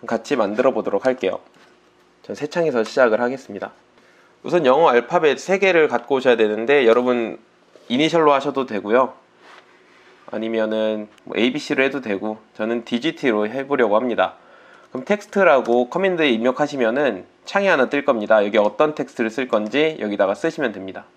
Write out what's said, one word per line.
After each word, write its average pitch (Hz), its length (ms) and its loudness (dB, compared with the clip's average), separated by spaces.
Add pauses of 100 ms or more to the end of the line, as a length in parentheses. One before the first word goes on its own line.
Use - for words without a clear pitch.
같이 117 280 -2
만들어 117 380 2
보도록 101 320 -2
할게요. 123 340 -2 (840)
전 110 120 -12
새 147 120 -10
창에서 147 360 0
시작을 113 380 2
하겠습니다. 104 500 -6 (720)
우선 160 240 0
영어 143 240 4
알파벳 139 500 2
세 190 200 -2
개를 170 280 4
갖고 123 280 -2
오셔야 127 200 4
되는데 113 500 2
여러분 120 540 2 (480)
이니셜로 151 440 2
하셔도 135 340 0
되고요. 110 480 0 (1160)
아니면은 110 760 -4 (160)
뭐 - 140 -10
에이비씨로 135 460 0
해도 135 180 -2
되고 107 380 -6 (160)
저는 117 300 -4
디지티로 120 600 -2
해보려고 131 480 0
합니다. 110 400 0 (560)
그럼 131 140 -10
텍스트라고 135 840 2
커맨드에 175 400 0
입력하시면은 123 960 -2 (200)
창이 196 220 -2
하나 139 220 2
뜰 143 160 -2
겁니다. 110 380 2
여기 104 140 0
어떤 151 380 2
텍스트를 123 340 -4
쓸 127 180 -6
건지 131 520 -2
여기다가 101 340 0
쓰시면 147 380 -4
됩니다. 95 340 -14 (120)